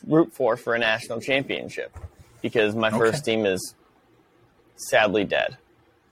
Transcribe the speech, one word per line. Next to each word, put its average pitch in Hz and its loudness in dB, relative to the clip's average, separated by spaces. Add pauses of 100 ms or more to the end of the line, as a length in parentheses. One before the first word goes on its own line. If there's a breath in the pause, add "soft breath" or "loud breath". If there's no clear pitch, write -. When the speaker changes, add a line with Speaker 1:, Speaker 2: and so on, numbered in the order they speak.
Speaker 1:
root 156 2
for, 120 0
for 120 -4
a 117 -2
national 113 -2
championship 110 -4 (460)
because 110 2
my 113 0
Speaker 2:
Okay. 107 -2
Speaker 1:
first 113 2
team 110 0
is 92 -2 (1000)
sadly 107 2
dead. 71 -2 (540)